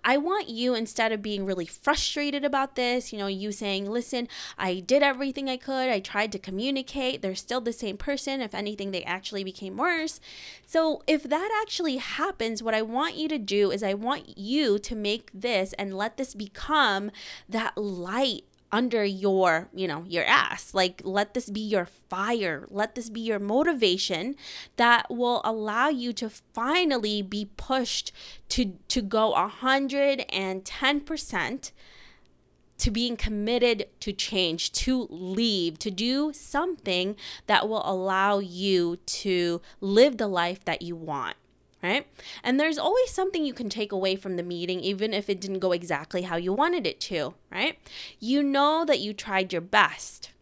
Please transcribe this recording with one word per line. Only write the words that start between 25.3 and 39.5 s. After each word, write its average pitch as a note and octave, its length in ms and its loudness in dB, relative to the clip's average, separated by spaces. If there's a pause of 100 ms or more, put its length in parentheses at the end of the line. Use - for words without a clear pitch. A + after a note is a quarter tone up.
allow A3 420 0
you B3 260 0
to A3 160 -6
finally B3 920 0
be G3 360 -4
pushed - 540 -2 (380)
to, G3+ 240 0 (160)
to B3 120 2
go G#3+ 320 2
a F3+ 140 4
hundred C4+ 840 2
and F#3+ 360 -2
ten C#4+ 340 0
percent G#3+ 720 -4 (1080)
to A#3 140 2
being A#3 240 0
committed G#3+ 720 2 (140)
to G#3 100 -4
change, F3+ 640 0
to B3+ 360 0
leave, F#3 680 0
to A3 100 -4
do B3+ 440 0
something G#3 840 -2 (320)
that G#3+ 220 4
will A3 160 0
allow F#3+ 540 2
you F3+ 680 2
to F3 560 0 (180)